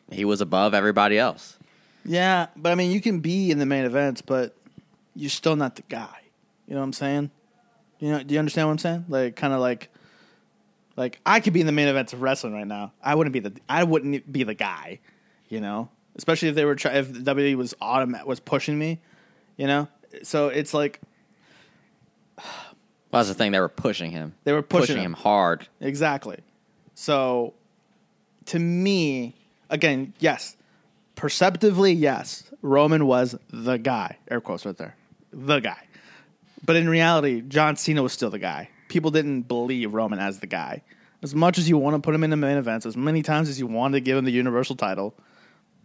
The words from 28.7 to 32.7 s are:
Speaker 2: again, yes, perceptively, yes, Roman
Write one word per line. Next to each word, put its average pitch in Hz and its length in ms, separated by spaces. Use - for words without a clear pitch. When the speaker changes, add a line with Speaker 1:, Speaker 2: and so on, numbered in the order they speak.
Speaker 2:
again, 147 480
yes, - 380
perceptively, 185 800
yes, 147 540
Roman 147 460